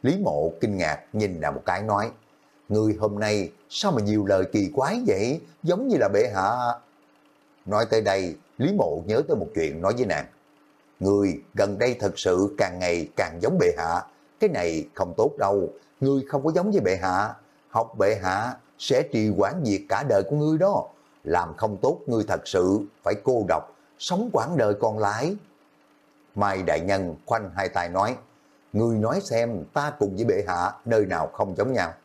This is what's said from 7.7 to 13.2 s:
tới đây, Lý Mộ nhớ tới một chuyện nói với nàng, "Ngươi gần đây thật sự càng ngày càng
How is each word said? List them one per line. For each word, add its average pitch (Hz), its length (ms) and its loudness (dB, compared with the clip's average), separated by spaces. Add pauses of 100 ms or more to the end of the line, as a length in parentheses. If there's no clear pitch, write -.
tới 113 160 2
đây, 98 340 0 (220)
Lý 156 160 2
Mộ 85 320 0
nhớ 110 220 2
tới 151 100 0
một 85 180 -4
chuyện 80 260 -2
nói 98 120 2
với 123 120 0
nàng, 76 200 -2 (760)
"Ngươi 98 420 2 (120)
gần 101 260 0
đây 123 200 2
thật 101 200 -2
sự 95 380 2
càng 90 220 -2
ngày 87 360 0
càng 85 260 -4